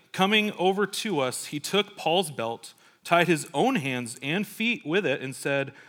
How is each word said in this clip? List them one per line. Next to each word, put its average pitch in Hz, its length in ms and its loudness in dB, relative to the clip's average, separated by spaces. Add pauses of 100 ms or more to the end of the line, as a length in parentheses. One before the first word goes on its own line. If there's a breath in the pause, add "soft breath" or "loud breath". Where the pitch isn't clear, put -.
(120)
Coming 208 460 2
over 190 280 2
to 196 340 -2
us, 127 260 -2
he 147 140 -6
took 196 360 -2
Paul's 165 340 0
belt, 117 440 -8 (300 soft breath)
tied 170 240 6
his 156 260 2
own 226 220 4
hands 127 440 -4
and 170 260 -2
feet 226 380 -4
with 175 220 0
it, 135 160 0
and 131 120 -8
said, 139 380 -2 (160 loud breath)